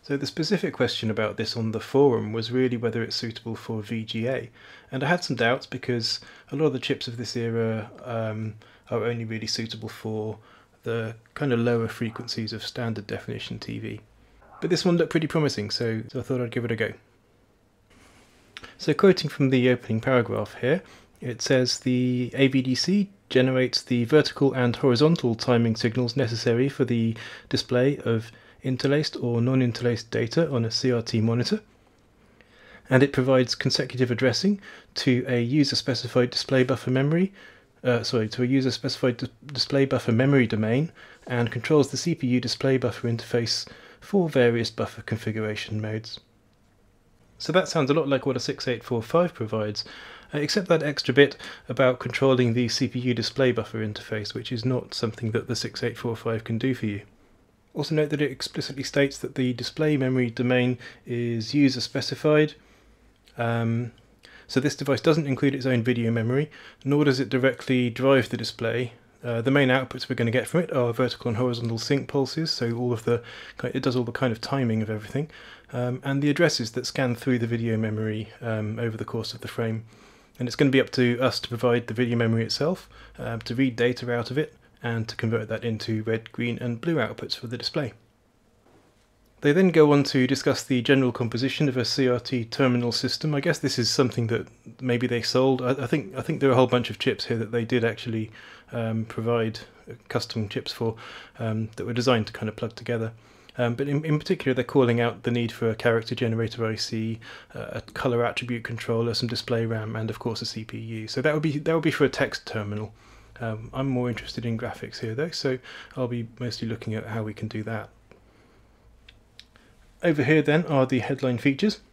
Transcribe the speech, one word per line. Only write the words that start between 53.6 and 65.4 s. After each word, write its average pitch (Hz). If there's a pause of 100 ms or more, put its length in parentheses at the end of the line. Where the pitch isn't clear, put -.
interface, 104
which -
is 120
not 127
something 110
that 113
the 117
six -
eight 113
four 113
five 113
can 113
do 131
for 117
you. 101 (720)
Also 147
note 151
that 147
it 135
explicitly -
states 139
that -
the 127
display 151
memory 127
domain 123 (260)
is 120
user 139
specified. 151 (840)
Um, 117 (540)
so -
this 143
device 135
doesn't 156
include 135